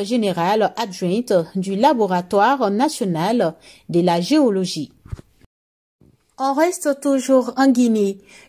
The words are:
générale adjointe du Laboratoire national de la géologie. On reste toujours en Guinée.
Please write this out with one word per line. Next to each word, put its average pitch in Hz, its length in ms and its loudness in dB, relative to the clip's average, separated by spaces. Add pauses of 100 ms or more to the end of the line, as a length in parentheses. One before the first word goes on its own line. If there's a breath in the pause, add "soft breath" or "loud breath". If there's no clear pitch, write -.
générale 202 760 0
adjointe 208 540 -4 (240)
du 196 200 -4
Laboratoire 214 960 0
national 202 800 -2 (340 soft breath)
de 170 140 0
la 175 180 2
géologie. 190 720 0 (1500)
On 269 120 0
reste 302 480 -2
toujours 262 560 2
en 269 100 4
Guinée. 220 540 2 (280 loud breath)